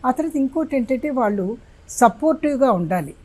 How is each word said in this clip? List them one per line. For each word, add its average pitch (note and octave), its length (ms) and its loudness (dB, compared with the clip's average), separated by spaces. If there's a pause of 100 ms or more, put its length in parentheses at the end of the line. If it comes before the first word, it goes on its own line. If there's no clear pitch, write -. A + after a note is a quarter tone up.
ఆ B3+ 40 2
తర్వాత D#4 240 -2
ఇంకోటి C#4+ 400 -2
ఏంటంటే, C4 340 -2
వాళ్ళు G#3+ 480 -2 (320)
సపోర్టివ్‌గా C#4 800 2
ఉండాలి. F3 420 -2 (120)